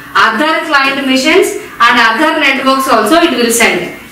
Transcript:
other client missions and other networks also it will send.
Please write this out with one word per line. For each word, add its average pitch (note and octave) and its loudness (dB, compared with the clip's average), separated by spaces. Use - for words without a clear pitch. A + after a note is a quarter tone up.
other D4+ 0
client C4+ -2
missions C#4+ 2
and - 2
other D#4 0
networks C4+ 0
also D#4 2
it E4+ 2
will A#3+ 0
send. F#3 -2